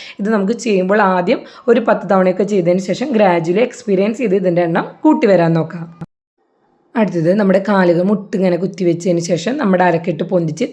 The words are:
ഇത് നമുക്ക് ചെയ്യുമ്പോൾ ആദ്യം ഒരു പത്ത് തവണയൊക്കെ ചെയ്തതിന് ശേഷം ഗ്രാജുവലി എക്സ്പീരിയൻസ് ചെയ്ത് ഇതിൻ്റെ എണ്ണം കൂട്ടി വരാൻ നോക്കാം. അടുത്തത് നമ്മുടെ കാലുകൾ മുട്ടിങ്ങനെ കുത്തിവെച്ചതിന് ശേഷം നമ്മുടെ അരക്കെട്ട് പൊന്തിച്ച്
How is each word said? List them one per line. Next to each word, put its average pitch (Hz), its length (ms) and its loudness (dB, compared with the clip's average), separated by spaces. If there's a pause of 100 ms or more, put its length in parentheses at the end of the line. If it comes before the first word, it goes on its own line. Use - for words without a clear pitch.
(200)
ഇത് 202 160 -2
നമുക്ക് 196 160 0
ചെയ്യുമ്പോൾ 208 500 0
ആദ്യം 185 400 0 (260)
ഒരു 233 200 4
പത്ത് 196 220 0
തവണയൊക്കെ 185 340 2
ചെയ്തതിന് 185 340 0
ശേഷം 208 340 -4
ഗ്രാജുവലി 180 480 2
എക്സ്പീരിയൻസ് 214 580 -2
ചെയ്ത് 202 240 -2
ഇതിൻ്റെ 175 200 0
എണ്ണം 170 260 -2 (160)
കൂട്ടി 311 220 2
വരാൻ 175 340 4
നോക്കാം. 165 460 -10 (880)
അടുത്തത് 175 440 0
നമ്മുടെ 190 200 4 (100)
കാലുകൾ 180 340 4
മുട്ടിങ്ങനെ 190 540 0
കുത്തിവെച്ചതിന് 170 640 -2
ശേഷം 185 360 -4
നമ്മുടെ 190 280 2
അരക്കെട്ട് 170 400 0
പൊന്തിച്ച് 170 480 -2